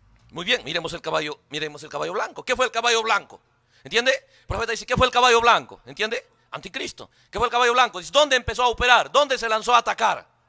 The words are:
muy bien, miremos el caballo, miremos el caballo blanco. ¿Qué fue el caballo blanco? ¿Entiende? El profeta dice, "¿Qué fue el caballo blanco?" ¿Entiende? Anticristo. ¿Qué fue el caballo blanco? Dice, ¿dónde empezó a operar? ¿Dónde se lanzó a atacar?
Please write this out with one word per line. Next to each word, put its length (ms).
muy 160
bien, 180
miremos 300
el 80
caballo, 480
miremos 320
el 80
caballo 240
blanco. 320
¿Qué 100
fue 100
el 60
caballo 300
blanco? 400
¿Entiende? 280
El 60
profeta 240
dice, 140
"¿Qué 100
fue 120
el 40
caballo 300
blanco?" 440
¿Entiende? 420
Anticristo. 580
¿Qué 80
fue 80
el 40
caballo 220
blanco? 260
Dice, 120
¿dónde 240
empezó 280
a 40
operar? 440
¿Dónde 260
se 120
lanzó 240
a 60
atacar? 480